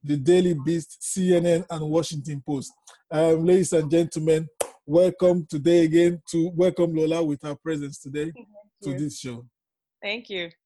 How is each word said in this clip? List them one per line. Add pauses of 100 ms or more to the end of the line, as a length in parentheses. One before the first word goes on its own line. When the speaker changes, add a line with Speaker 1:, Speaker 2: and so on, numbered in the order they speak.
Speaker 1:
The
Daily
Beast,
C
N
N,
and
Washington
Post. (400)
Um,
ladies
and
gentlemen, (380)
welcome
today
again
to,
welcome
Lola
with
her
presence
today
Speaker 2:
Thank (380)
Speaker 1:
to
Speaker 2:
you.
Speaker 1:
this
show. (560)
Speaker 2:
Thank
you. (160)